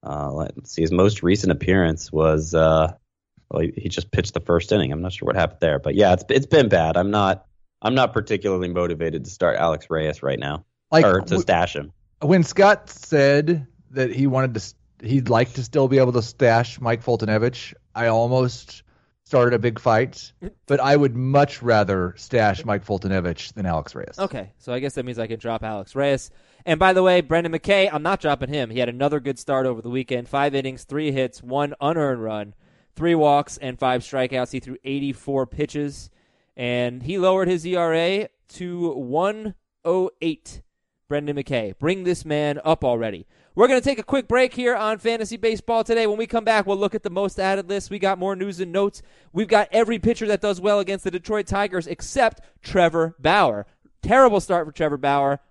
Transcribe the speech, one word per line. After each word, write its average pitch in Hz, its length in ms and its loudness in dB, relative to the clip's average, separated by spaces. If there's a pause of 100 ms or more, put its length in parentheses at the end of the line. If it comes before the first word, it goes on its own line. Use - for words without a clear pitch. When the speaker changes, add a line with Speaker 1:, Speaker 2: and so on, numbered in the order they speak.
Speaker 1:
Uh, 71 300 -6
let's - 400 -8
see, 82 100 -2
his 82 80 0
most 98 320 2
recent 95 300 2
appearance 85 580 0
was, 78 440 2
uh, 80 400 4 (560)
well, 78 120 -2
he, 82 140 -2
he - 120 -8
just - 220 -8
pitched - 240 -2
the 82 60 -2
first 85 320 0
inning. 85 180 2
I'm 78 120 -6
not 90 100 -6
sure - 140 -8
what - 100 0
happened 80 240 -2
there, 76 180 2
but 71 160 -2
yeah, 95 200 6
it's, 90 160 -4
it's 135 160 2
been 139 220 4
bad. 82 280 2
I'm 92 140 0
not, 98 360 0 (360)
I'm 113 120 -2
not 131 180 2
particularly 92 560 -2
motivated 82 560 -4
to 90 60 -14
start 85 260 0
Alex 78 340 -2
Reyes 78 320 -2
right 67 160 -2
now, 71 260 -8 (260)
Speaker 2:
Like, 160 140 6
Speaker 1:
or 95 160 6
to 92 60 -10
Speaker 2:
w-, 95 140 0
Speaker 1:
stash 85 360 0
him. 73 160 -10 (280)
Speaker 2:
when 165 220 4
Scott 196 480 4
said 143 760 2 (240)
that 131 200 -2
he 131 160 0
wanted 131 280 0
to, 110 40 -4
s-, - 160 -12 (280)
he'd 123 260 0
like 120 260 4
to 131 100 -6
still 135 240 2
be 135 100 4
able 127 140 6
to 120 100 2
stash 117 580 2
Mike 117 240 -2
Foltynewicz, 113 680 -2 (200)
I 117 120 -2
almost 120 760 0 (420)
started 123 300 4
a 117 40 2
big 113 200 0
fight, - 540 0 (340)
but 139 140 2
I 139 160 4
would 139 180 2
much 139 460 0
rather 98 560 2
stash 104 480 0
Mike 101 220 -4
Foltynewicz 92 680 -4
than 98 140 -8
Alex 80 280 -4
Reyes. - 240 -14
Speaker 3:
Okay, 107 400 -8
so - 140 -12
I 123 60 -4
guess 135 160 -8
that 131 100 -6
means 123 140 -10
I 113 80 -6
can 110 120 -8
drop 113 240 -6
Alex 107 320 -10
Reyes. 139 360 -2 (340)
And 160 160 0
by 190 120 6
the 185 100 4
way, 180 180 6
Brendan 165 320 0
McKay, 196 400 2
I'm 151 100 -4
not 185 180 -2
dropping 139 280 -2
him. 139 220 -4
He 117 80 -6
had 120 100 0
another 139 320 -2
good 127 180 -6
start 135 280 -2
over 120 140 -2
the 117 100 -10
weekend. 123 380 -4
Five 139 260 -2
innings, 131 300 -6
three 147 280 -4
hits, 131 300 -4
one 143 380 -4
unearned 143 420 -2
run, 107 320 -8 (420)
three 170 180 2
walks, 147 440 2
and 127 200 -10
five 127 240 0
strikeouts. 127 500 -4
He 135 80 -6
threw 131 240 -14
eighty-four 139 640 -4
pitches, 147 640 -8 (460)
and 123 460 -4
he 165 160 -6
lowered 185 300 2
his 170 180 -2
E 180 100 -4
R 170 180 0
A 185 340 0 (260)
to 175 400 -6
one 185 600 -4 (300)
oh 185 260 0 (100)
eight. - 420 -8 (440)
Brendan 147 300 -4
McKay, 117 420 -6
bring 185 260 -2
this 180 200 -4
man 147 400 -2
up 156 200 0
already. 113 420 -4 (320)
We're 226 80 6
gonna 254 140 2
take 269 180 -2
a 214 60 -12
quick 262 240 -2
break 247 260 2
here 247 220 0
on 214 220 -2
Fantasy 226 380 -4
Baseball 226 460 -2
Today. 226 240 0
When 208 100 -2
we 226 120 -4
come 226 160 -2
back, 214 200 2
we'll 196 120 -2
look 196 180 -2
at 214 80 -6
the 196 80 -6
most 190 300 -4
added 190 280 -2
list. 196 220 -6
We 202 80 -8
got 190 180 0
more 190 200 -4
news 185 240 -8
and 180 100 -6
notes. 196 320 -2 (300)
We've 190 160 -2
got 208 240 4
every 226 260 2
pitcher 220 300 0
that 208 120 0
does 196 200 -2
well 208 180 2
against 196 240 -4
the 190 80 -4
Detroit 202 380 -6
Tigers 180 400 -4
except - 520 -2 (220)
Trevor 165 560 2
Bauer. 139 480 2 (340)
Terrible 240 380 6
start 170 260 0
for 151 60 -12
Trevor 147 260 -2
Bauer. 139 440 0 (100)